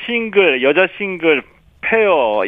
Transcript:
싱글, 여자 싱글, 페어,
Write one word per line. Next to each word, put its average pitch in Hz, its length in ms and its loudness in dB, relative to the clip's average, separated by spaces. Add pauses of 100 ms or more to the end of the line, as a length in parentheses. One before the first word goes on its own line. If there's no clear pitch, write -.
싱글, 202 580 0
여자 156 240 2 (100)
싱글, 165 440 -2 (400)
페어, 147 680 0